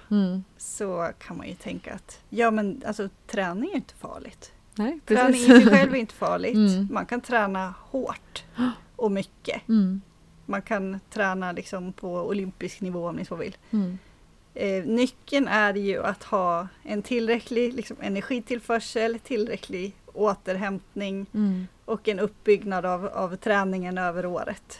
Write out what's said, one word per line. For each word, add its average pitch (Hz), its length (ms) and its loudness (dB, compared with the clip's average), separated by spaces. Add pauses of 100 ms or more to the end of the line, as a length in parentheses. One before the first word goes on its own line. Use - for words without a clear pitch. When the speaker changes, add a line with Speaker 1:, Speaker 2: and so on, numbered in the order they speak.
(120)
Speaker 1:
Mm. 190 320 2 (140)
Speaker 2:
så 175 520 -6 (180)
kan 170 100 -12
man - 100 -12
ju - 80 -12
tänka - 380 -12
att, - 260 -18 (100)
ja, 226 220 2
men 214 340 -2
alltså, 208 240 -6 (180)
träning 196 440 -4
är 392 40 -4
inte - 180 -6
farligt. - 580 -16 (240)
Speaker 1:
Nej, 269 300 -2
Speaker 2:
Träning 247 280 6
Speaker 1:
precis. 247 160 4
Speaker 2:
i 240 120 12
sig 202 100 8
själv 254 240 6
är 262 40 2
inte 220 160 -6
farligt. 180 400 -2
Speaker 1:
Mm. 196 360 4
Speaker 2:
Man 190 140 -4
kan 240 160 -6
träna 196 580 -2
hårt - 640 -8 (120)
Speaker 1:
<gasps> 247 400 -4
Speaker 2:
och 220 160 0
mycket. - 580 -6
Speaker 1:
Mm. 196 320 4 (440)
Speaker 2:
Man 196 160 -6
kan 196 380 -4 (100)
träna 190 420 -2
liksom 180 420 -8
på 180 200 -8 (140)
olympisk 185 540 -6
nivå 180 260 -4
om 170 80 -6
ni 170 100 -6
så - 100 -10
vill. 170 220 -8 (140)
Speaker 1:
Mm. 185 260 -2 (560)
Speaker 2:
Eh, 190 320 -2
nyckeln 254 600 0
är 208 260 2
ju 196 300 -2
att - 200 -4
ha 180 440 0 (160)
en 208 180 -6
tillräcklig 240 720 0
liksom 226 280 -10
energitillförsel, 226 1160 -2
tillräcklig 208 760 -6 (240)
återhämtning 196 1120 -4
Speaker 1:
Mm. 190 340 0 (180)
Speaker 2:
och 220 220 -4
en 208 120 -2
uppbyggnad 202 680 0
av, 180 220 -2
av 185 280 -4
träningen 190 600 0
över 180 280 -2
året. - 540 -8